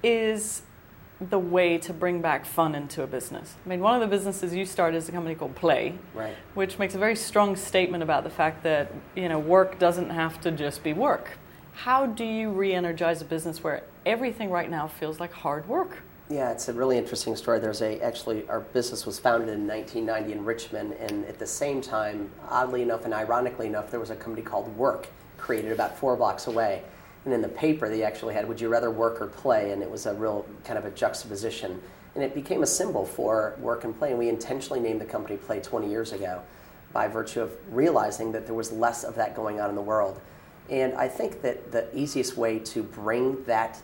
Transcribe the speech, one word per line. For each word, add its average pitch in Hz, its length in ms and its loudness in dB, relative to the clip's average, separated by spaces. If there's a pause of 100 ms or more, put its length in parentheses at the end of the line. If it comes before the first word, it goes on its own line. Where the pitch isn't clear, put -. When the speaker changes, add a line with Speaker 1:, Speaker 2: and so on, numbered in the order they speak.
Speaker 1:
is 220 600 2 (580)
the 185 180 0
way 175 380 4
to 165 160 -4
bring 175 300 0
back 156 240 2
fun 160 280 2
into 143 280 -4
a 135 40 -2
business? - 560 -8
I 185 60 -10
mean, 180 120 -2
one 214 140 6
of 247 60 4
the 226 60 2
businesses 190 480 0
you 190 100 0
started 170 320 2
is 165 100 -2
a 165 60 -8
company 165 220 -4
called 156 200 -8
Play, 160 440 2 (160)
Speaker 2:
Right. 110 200 -6 (200)
Speaker 1:
which 190 240 -2
makes 196 160 0
a 190 40 -2
very 214 160 4
strong 208 420 4
statement 180 460 2
about 156 220 2
the - 60 -6
fact 160 320 2
that, 151 280 2 (240)
you 180 140 -2
know, 160 100 2
work 185 400 6
doesn't 175 300 4
have 165 320 0
to 170 100 0
just 147 320 -2
be 151 120 0
work. 240 380 2 (420)
How 262 320 4
do 226 180 -2
you 220 280 -2
re-energize 175 680 2
a 156 60 -10
business 160 360 -4
where 151 200 -2 (240)
everything 220 420 0
right 175 220 0
now 156 180 -2
feels 156 320 -6
like 175 140 -6
hard 156 340 -4
work? 370 300 -2 (320)
Speaker 2:
Yeah, 135 200 0
it's 117 200 -4
a - 20 -2
really 127 240 4
interesting 113 400 -2
story. 117 220 2
There's 110 240 0
a, 110 180 0
actually, 113 480 -2
our 110 120 -2
business 120 440 -2
was 104 140 -6
founded 117 320 4
in 104 160 -2
nineteen 107 400 -4
ninety 110 260 -2
in 104 100 -6
Richmond, 107 520 -4
and 104 320 -4
at 104 120 -12
the 110 80 -6
same 139 360 -2
time, 104 480 -4 (180)
oddly 127 320 2
enough 117 240 0
and 117 80 -2
ironically 117 540 0
enough, 107 240 -4
there 120 100 -4
was 113 80 -6
a 110 80 -6
company 113 240 -8
called 104 380 -4
Work - 300 0 (280)
created 110 340 -2
about 107 280 0
four 127 180 4
blocks 110 300 2
away. 113 360 2 (440)
And 135 60 2
in 120 80 4
the 113 80 0
paper, 151 400 2
they 110 140 0
actually 110 320 -2
had, 104 120 0
"Would 113 140 -6
you 113 80 0
rather 117 220 4
work 113 320 2
or 104 40 -4
play?" 104 460 2
And 101 100 -2
it 95 80 -4
was 104 140 -8
a 107 80 0
real 104 320 -2 (180)
kind 110 160 -4
of 101 60 -6
a 104 60 -6
juxtaposition. 104 880 -4 (340)
And 143 80 -2
it 135 120 -2
became 151 280 0
a 139 40 4
symbol - 400 2
for 110 540 0
work 120 240 -2
and 113 140 -4
play, 147 120 0
and 123 80 0
we 120 100 2
intentionally 131 520 -2
named 110 200 0
the 107 60 -8
company 104 320 -4
Play 104 220 -4
twenty 107 280 -2
years 113 240 -2
ago 92 300 -6 (500)
by 107 160 2
virtue 113 320 -2
of 107 100 -2 (200)
realizing 113 640 2
that 110 120 -4
there 113 100 -6
was 110 180 -4
less 117 320 0
of - 100 -6
that 110 200 0
going 107 240 -4
on 104 120 0
in 98 40 -4
the 101 80 -2
world. 101 380 2 (480)
And 131 260 2
I 127 140 0
think - 340 -4
that - 300 -4
the 117 220 0
easiest 139 440 -2
way 113 220 2
to 110 220 -4
bring 120 600 0
that 113 400 2